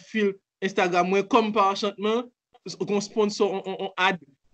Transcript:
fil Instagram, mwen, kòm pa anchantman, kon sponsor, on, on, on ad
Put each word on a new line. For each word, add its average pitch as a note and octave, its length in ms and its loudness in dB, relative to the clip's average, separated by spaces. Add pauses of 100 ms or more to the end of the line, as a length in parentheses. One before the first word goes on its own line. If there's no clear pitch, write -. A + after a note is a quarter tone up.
fil G#3 260 0 (320)
Instagram, F3+ 460 0
mwen, G3 180 2
kòm G#3+ 260 4
pa G3 180 4
anchantman, G#3 520 -4 (540)
kon G#3 240 -2
sponsor, G#3 560 -2
on, F#3+ 80 -6
on, F#3+ 120 -8 (100)
on - 40 -12 (160)
ad F#3+ 120 -2 (340)